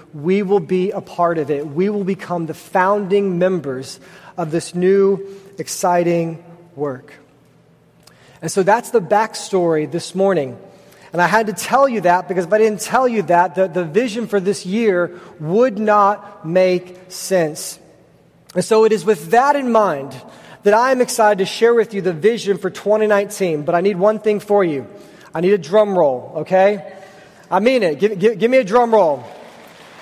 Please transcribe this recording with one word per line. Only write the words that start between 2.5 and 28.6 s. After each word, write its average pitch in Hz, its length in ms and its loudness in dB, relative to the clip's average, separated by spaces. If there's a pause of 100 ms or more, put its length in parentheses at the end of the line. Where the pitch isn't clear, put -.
founding 196 840 -2
members 143 640 -4 (340)
of 165 160 -6
this 165 240 -6
new, 196 500 2 (320)
exciting 170 840 -2 (320)
work. 139 380 -8 (1300)
And 160 100 -8
so 196 120 0
that's 214 260 2
the 233 100 2
backstory 175 880 0
this 165 240 -8
morning. 175 440 0 (560)
And 170 80 0
I 175 60 4
had 208 200 2
to 214 60 -6
tell 262 340 2
you 226 140 -2
that 175 260 2
because 180 200 -2
if 170 40 -4
I 214 60 4
didn't 214 240 2
tell 254 260 0
you 226 140 0
that, 175 340 2
the, 190 140 0
the 175 160 -4
vision 214 420 -2
for 202 140 0
this 190 240 -4
year 180 520 0 (220)
would 196 400 0
not 208 640 0
make 180 520 0 (100)
sense. - 720 -4 (760)
And 175 120 -2
so 220 180 2
it 214 80 4
is 190 140 -2
with 165 260 -2
that 269 240 4
in 262 160 -2
mind 143 500 0 (420)
that 208 100 4
I 240 180 4
am 254 100 2
excited 208 380 2
to 190 60 0
share 233 280 2
with 226 200 0
you 196 80 -4
the 180 120 -2
vision 196 440 0
for 196 120 -6
twenty 214 380 0
nineteen, 196 560 -2
but 170 120 -2
I 175 60 2
need 196 160 0
one 208 220 2
thing 214 200 -2
for 202 240 0
you. 139 240 -4 (460)
I 165 80 -6
need 185 120 2
a 208 40 2
drum 196 400 0
roll, 131 400 0
okay? 190 560 0 (580)
I 175 80 0
mean 240 240 2
it. 151 160 -2
Give, 202 200 -2
give, 208 200 0
give 226 120 0
me 262 60 4
a 262 60 4